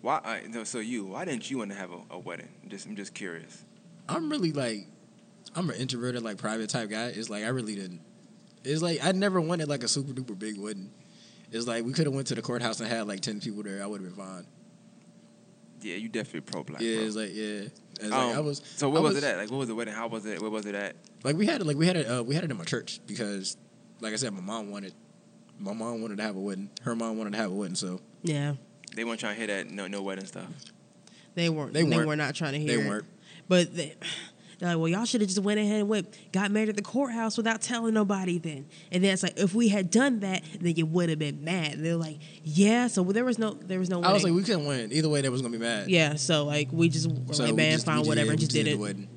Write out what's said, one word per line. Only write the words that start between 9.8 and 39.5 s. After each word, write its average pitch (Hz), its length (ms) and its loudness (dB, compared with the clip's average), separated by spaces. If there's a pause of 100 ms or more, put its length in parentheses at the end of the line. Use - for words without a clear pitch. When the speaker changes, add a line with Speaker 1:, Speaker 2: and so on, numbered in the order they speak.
Speaker 2:
a 117 60 -2
super 139 260 -2
duper 123 240 -8
big 104 220 -6
wedding. 98 320 -8 (580)
It's 117 160 -6
like, 117 200 -2
we 131 80 -4
coulda 156 180 2
went 135 160 -2
to 139 80 -2
the 120 60 -6
courthouse 117 400 -2
and 110 80 -4
had, 113 180 -2
like, 98 140 -6
ten 104 180 -4
people 104 240 -6
there. 101 180 -6
I 101 40 -6
would've 101 200 -8
been 90 100 -12
fine. 95 300 -12 (1400)
Speaker 1:
Yeah, 98 140 -8
you 110 140 -6
definitely 107 320 -6
pro-black, 73 400 -8
Speaker 2:
Yeah, 113 160 0
Speaker 1:
bro. 110 80 0
Speaker 2:
it's 107 100 -4
like, 107 180 -6
yeah. 104 280 -6 (380)
It's - 100 -12
like, - 20 -2
Speaker 1:
Um, 123 240 2
Speaker 2:
I 139 60 0
was, 147 200 -4 (140)
Speaker 1:
so 143 140 0
where 156 100 4
Speaker 2:
I - 20 4
Speaker 1:
was 147 140 4
Speaker 2:
was 143 80 0
Speaker 1:
it 143 40 2
at? 101 100 0
Like, 104 120 -4
where 131 100 -4
was 127 100 -2
the 110 60 -4
wedding? 110 180 -6
How 113 140 -6
was 110 180 -6
it? 98 160 -4
Where 107 100 -2
was 107 140 -4
it 101 100 -4
at? 101 200 -4 (280)
Speaker 2:
Like, 147 140 0
we 208 80 4
had 294 160 0
it, 180 60 -2
like, 143 100 0
we 165 100 6
had 180 80 4
it, 156 120 0
uh, 123 160 0
we 131 120 -2
had 175 80 0
it 156 80 -2
in 113 60 -6
my 82 80 -8
church - 420 -6
because, 101 480 -6 (460)
like 110 100 -4
I 110 60 -4
said, 113 160 -2
my 95 80 -10
mom 104 300 -6
wanted, 98 220 -10 (640)
my 101 160 -6
mom 113 280 -4
wanted 110 160 -6
to 107 60 -4
have 107 120 -4
a 95 40 -6
wedding. 98 300 -4 (120)
Her 120 140 -2
mom 113 220 -2
wanted 107 140 -4
to 104 60 -4
have 107 140 -2
a 95 40 -4
wedding, 95 200 -4
so. 92 260 -4 (220)
Speaker 3:
Yeah. 147 320 0 (400)
Speaker 1:
They 113 100 -2
weren't 117 160 -4
trying 107 140 -2
to - 40 -10
hear 113 80 -2
that 98 240 -2
no, 95 160 -6
no 101 140 -4
wedding 95 240 -4
stuff. 92 240 -12 (880)
Speaker 3:
They 170 140 2
weren't. 156 240 -2
Speaker 2:
They 160 100 4
Speaker 3:
They 165 120 6
Speaker 2:
weren't. 160 120 4
Speaker 3:
were 151 100 2
not 147 180 0
trying 147 180 -2
to 151 60 -2
Speaker 2:
They 151 60 0
Speaker 3:
hear - 160 2
it. 104 60 0
Speaker 2:
weren't. 104 180 -2 (420)
Speaker 3:
But 180 280 6
they, 156 180 -4 (640)
they're 175 100 -2
like, 170 100 2
"Well, 160 80 2
y'all 190 180 2
shoulda 214 220 4
just 185 100 0
went 208 220 2
ahead 214 220 2
and 202 80 0
went, 208 180 2 (240)
got 196 180 2
married 214 200 4
at 208 80 -2
the 202 40 -2
courthouse 233 560 0
without 226 240 2
telling 226 320 0
nobody 190 460 4
then." 151 260 -6 (260)
And 180 120 4
then 196 100 8
it's 185 80 2
like, - 160 0
if 180 160 4